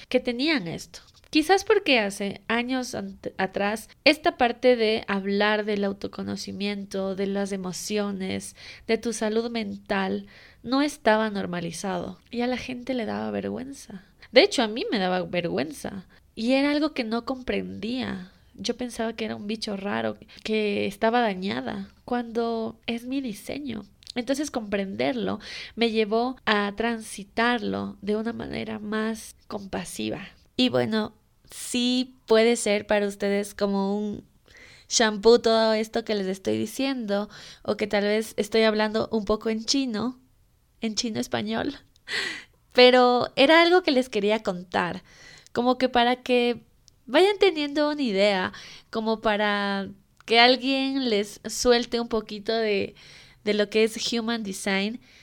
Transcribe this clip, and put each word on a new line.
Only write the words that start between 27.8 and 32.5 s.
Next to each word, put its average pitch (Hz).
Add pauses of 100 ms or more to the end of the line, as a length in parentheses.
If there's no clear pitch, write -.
de 202
una 220
manera 220
más 220 (140)
compasiva. 196 (280)
Y 254
bueno, 226 (360)
sí 247 (120)
puede 226